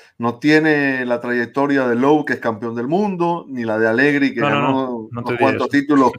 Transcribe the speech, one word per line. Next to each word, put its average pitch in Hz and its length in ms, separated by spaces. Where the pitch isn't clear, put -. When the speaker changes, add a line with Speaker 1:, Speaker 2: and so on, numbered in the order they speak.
Speaker 1:
no 117 200
tiene 147 640
la 123 160
trayectoria 127 680
de 117 80
Lowe, 143 280
que 131 100
es 113 40
campeón 113 360
del 117 140
mundo, 170 600
ni 123 160
la 110 140
de 113 100
Allegri, 139 460
que 117 60
Speaker 2:
No, 143 100
no, 143 40
Speaker 1:
ganó 143 180
Speaker 2:
no, 123 380
no 117 140
te 120 40
Speaker 1:
unos - 20
Speaker 2:
diré 123 120
Speaker 1:
cuantos 127 260
Speaker 2:
eso. 143 120
Speaker 1:
títulos 139 380